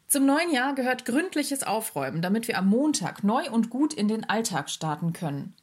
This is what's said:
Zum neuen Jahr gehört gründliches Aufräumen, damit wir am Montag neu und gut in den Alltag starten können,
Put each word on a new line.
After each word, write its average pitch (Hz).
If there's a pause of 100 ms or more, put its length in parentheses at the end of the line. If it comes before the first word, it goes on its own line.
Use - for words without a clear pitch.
Zum 269
neuen 311
Jahr 269
gehört 254
gründliches 285
Aufräumen, 160
damit 202
wir -
am 185
Montag 233
neu 254
und 226
gut 294
in 208
den 220
Alltag 190
starten 160
können, 143